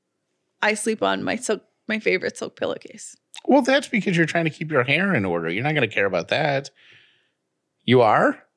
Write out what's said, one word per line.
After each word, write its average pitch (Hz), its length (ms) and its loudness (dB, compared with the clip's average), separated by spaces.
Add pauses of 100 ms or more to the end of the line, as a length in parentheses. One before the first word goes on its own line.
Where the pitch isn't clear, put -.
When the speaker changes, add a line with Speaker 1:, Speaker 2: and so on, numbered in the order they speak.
(600)
Speaker 1:
I 214 140 0
sleep 220 260 -4
on - 220 -2
my - 120 -2
silk, 226 280 -4 (240)
my 214 120 -4
favorite 185 380 -2
silk - 180 -12
pillowcase. - 600 -10 (280)
Speaker 2:
Well, 269 180 4
that's 262 240 0
because 196 280 -2
you're 165 120 4
trying 165 180 -2
to 156 60 -2
keep 156 200 -10
your 135 120 2
hair 165 300 0
in 110 120 2
order. 85 240 -2
You're 98 140 -4
not 151 100 -2
gonna 143 140 0
care 101 180 0
about 90 220 -2
that. 139 420 -2 (1120)
You 123 180 6
are? 139 420 4 (140)